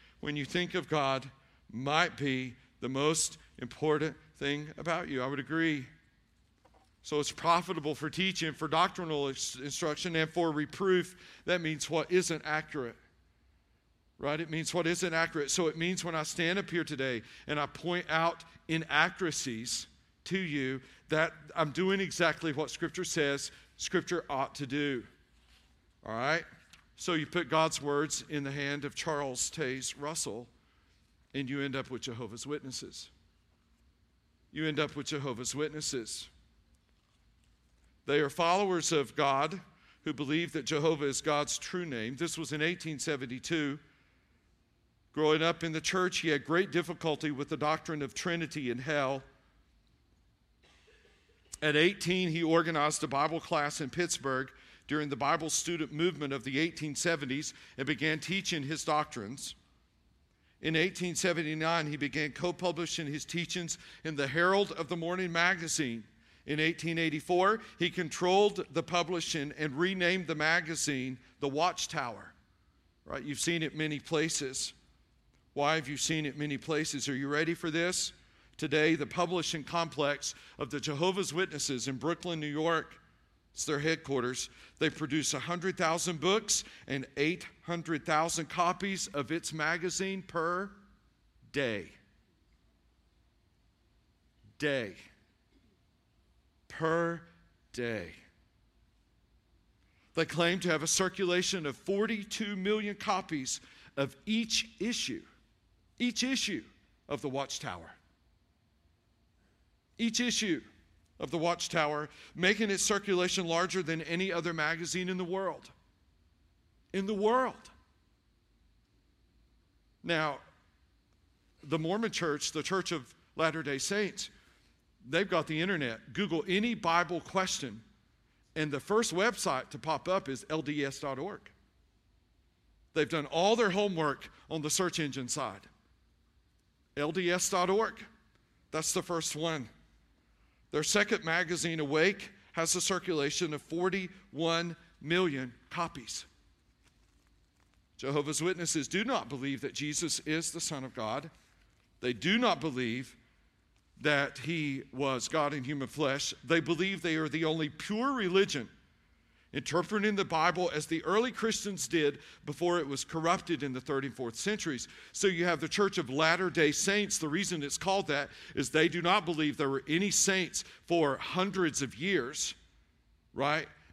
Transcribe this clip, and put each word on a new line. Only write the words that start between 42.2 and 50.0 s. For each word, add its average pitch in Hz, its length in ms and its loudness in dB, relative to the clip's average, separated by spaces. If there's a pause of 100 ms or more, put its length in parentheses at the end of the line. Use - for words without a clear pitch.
was 147 160 -6
in 151 80 -2
eighteen 160 360 -2
seventy-two. 143 800 -2 (1300)
Growing 156 320 4
up 165 220 2
in 160 80 -2
the 156 80 -2
church, 180 380 0
he 160 100 0
had 143 160 0
great 170 260 2
difficulty 156 600 -2
with 135 180 -6
the 156 80 -2
doctrine 151 440 -2
of 135 120 -6
Trinity 160 580 -4
and 120 80 -4
hell. 135 420 0 (2500)